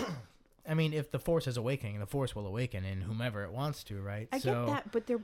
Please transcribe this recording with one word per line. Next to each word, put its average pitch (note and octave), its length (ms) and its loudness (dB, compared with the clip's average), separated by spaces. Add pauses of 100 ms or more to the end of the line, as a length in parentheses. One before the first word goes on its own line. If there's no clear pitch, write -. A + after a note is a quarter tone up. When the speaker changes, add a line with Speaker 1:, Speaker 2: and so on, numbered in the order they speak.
(680)
Speaker 1:
I D#3 60 0
mean, D#3 200 4
if D3+ 180 0
the C3 80 0
Force E3 260 4
is B2 120 0
awakening, A2+ 420 0
the G2+ 80 -4
Force C3+ 280 0
will G#2 120 -4
awaken G2 380 -2
in F#2+ 160 -2
whomever G#2+ 420 -2
it F2 80 -6
wants C#3 320 -2
to, G2+ 180 -6
right? G#2 300 -4
Speaker 2:
I C4 60 0
get C4+ 60 -2
Speaker 1:
So A#2+ 220 4
Speaker 2:
that, C#4+ 260 0
but A3+ 140 0
they're, A#3+ 180 2